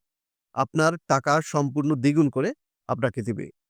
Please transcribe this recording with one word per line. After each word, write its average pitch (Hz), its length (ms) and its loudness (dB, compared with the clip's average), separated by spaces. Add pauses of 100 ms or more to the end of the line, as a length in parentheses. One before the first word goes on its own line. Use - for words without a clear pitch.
(540)
আপনার 156 380 0 (160)
টাকা 139 240 2 (200)
সম্পূর্ণ 143 420 0
দ্বিগুণ 143 360 4
করে 147 200 -2 (380)
আপনাকে 120 340 -2
দিবে। 104 240 -6 (240)